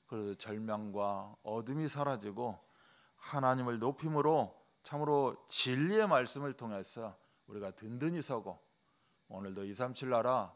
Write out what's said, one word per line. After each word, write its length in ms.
그래서 280
절망과 1080
어둠이 440
사라지고 720
하나님을 640
높임으로 800
참으로 540
진리의 600
말씀을 460
통해서 640
우리가 240
든든히 500
서고 400
오늘도 360
이삼칠 440
나라 460